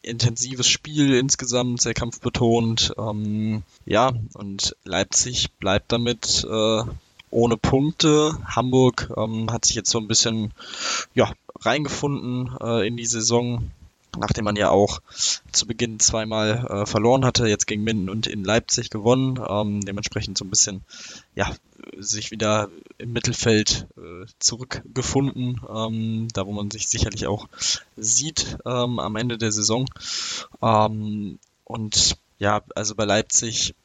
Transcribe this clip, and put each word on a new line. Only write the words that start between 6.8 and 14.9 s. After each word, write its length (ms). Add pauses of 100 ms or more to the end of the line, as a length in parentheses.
ohne 280
Punkte. 880
Hamburg, 680
ähm, 380
hat 140
sich 100
jetzt 140
so 80
ein 100
bisschen, 440 (600)
ja, 160 (300)
reingefunden, 1000
äh, 240
in 100
die 80
Saison, 640 (480)
nachdem 260
man 120
ja 140
auch 320 (500)